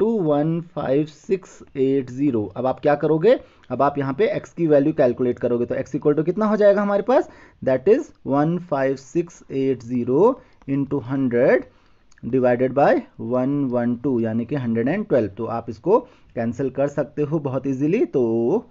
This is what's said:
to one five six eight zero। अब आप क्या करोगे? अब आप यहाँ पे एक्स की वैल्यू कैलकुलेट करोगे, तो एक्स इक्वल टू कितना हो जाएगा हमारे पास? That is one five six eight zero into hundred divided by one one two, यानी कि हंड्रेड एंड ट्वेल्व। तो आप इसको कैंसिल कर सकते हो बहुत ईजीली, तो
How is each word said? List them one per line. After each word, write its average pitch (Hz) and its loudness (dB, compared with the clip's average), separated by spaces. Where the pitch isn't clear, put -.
to 208 2
one 147 2
five 147 -2
six - -6
eight 135 0
zero। 131 0
अब 120 -2
आप 127 -2
क्या 147 2
करोगे? 160 2
अब 127 -2
आप 139 0
यहाँ 135 -4
पे 214 2
एक्स - -10
की 170 -2
वैल्यू 151 4
कैलकुलेट 123 0
करोगे, 120 0
तो 120 -6
एक्स 127 -6
इक्वल 147 2
टू 156 0
कितना 180 -2
हो 214 2
जाएगा 202 4
हमारे 202 0
पास? 277 2
That 131 2
is 302 0
one 151 2
five 135 -2
six - -6
eight 135 -2
zero 123 0
into 139 -2
hundred 135 2
divided 123 0
by 151 4
one 131 -2
one 120 0
two, 131 0
यानी 113 -2
कि 147 -6
हंड्रेड 120 -2
एंड 202 -2
ट्वेल्व। 117 0
तो 113 -6
आप 117 -8
इसको 180 0
कैंसिल 120 -4
कर 139 -2
सकते 147 -6
हो 147 -2
बहुत 135 -4
ईजीली, 151 0
तो 120 0